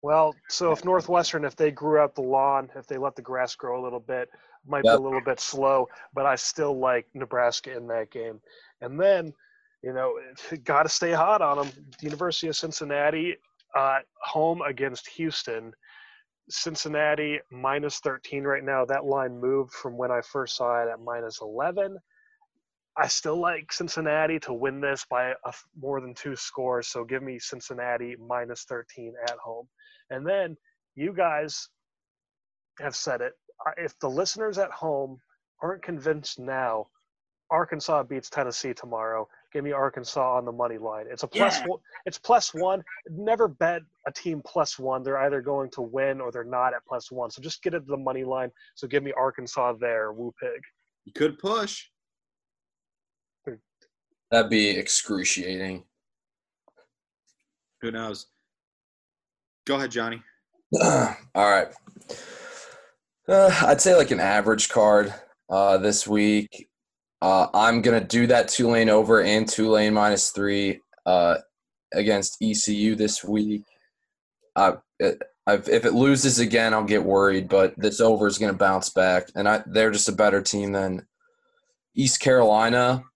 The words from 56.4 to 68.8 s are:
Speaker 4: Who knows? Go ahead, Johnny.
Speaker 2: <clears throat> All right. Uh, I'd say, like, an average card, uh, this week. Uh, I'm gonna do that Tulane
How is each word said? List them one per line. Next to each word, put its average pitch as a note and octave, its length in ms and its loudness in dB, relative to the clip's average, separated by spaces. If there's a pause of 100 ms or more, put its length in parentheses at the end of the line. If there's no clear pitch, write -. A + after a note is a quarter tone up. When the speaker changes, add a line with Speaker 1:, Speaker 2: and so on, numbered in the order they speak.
Speaker 4:
Who A#2 100 -6
knows? A2+ 340 -10 (1400)
Go C#3 100 0
ahead, C3+ 160 -4
Johnny. A#2 300 -6 (300)
Speaker 2:
<clears throat> - 300 -2
All - 340 2 (180)
right. G2 340 4 (1600)
Uh, F#3+ 220 8 (120)
I'd C#3+ 180 6
say, F#3 140 8
like, D3 160 8
an G2 100 0
average G#2 500 2
card, G#2 440 6 (340)
uh, G2 300 6
this G#2 280 0
week. G#2 640 2 (540)
Uh, G2+ 320 6
I'm A#2 260 6
gonna A2+ 240 4
do A#2+ 220 2
that A#2+ 220 6
Tulane A2+ 420 4